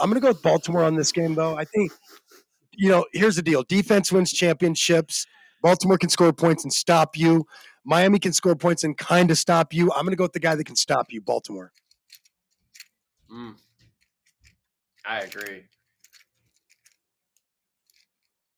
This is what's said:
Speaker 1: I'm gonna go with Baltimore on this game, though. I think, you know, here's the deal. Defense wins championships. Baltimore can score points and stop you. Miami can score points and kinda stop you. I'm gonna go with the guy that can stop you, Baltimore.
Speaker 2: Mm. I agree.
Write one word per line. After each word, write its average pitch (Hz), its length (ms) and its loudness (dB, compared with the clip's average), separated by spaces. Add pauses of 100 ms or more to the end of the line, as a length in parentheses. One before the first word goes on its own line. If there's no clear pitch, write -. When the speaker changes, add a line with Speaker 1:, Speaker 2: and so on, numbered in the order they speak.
Speaker 1:
I'm 185 80 0
gonna 233 120 0
go 269 80 2
with 220 140 0
Baltimore 165 420 0
on 160 100 0
this 151 180 -2
game, 165 220 -2
though. 160 240 -4
I 156 80 -8
think, 202 260 -2 (800)
you 190 160 0
know, 175 240 4
here's 196 240 0
the 175 60 -2
deal. 147 220 0
Defense 202 460 0
wins 185 220 2
championships. 165 960 0 (340)
Baltimore 180 380 4
can 180 100 -2
score 170 240 4
points 160 320 0
and 139 80 -8
stop 160 460 0
you. 165 260 4 (400)
Miami 185 360 2
can 180 120 -2
score 175 240 0
points 170 280 -2
and 151 120 -6
kinda 175 400 2
stop 165 380 0
you. 170 180 2
I'm - 140 -4
gonna 185 100 -4
go 185 80 -2
with 175 80 -6
the 175 80 -10
guy 160 140 -2
that 151 100 -6
can - 120 -12
stop - 360 -4
you, 113 80 -12
Baltimore. 107 520 -8 (1600)
Speaker 2:
Mm. 117 260 -20 (1500)
I 107 160 -8
agree. 98 440 -16 (3000)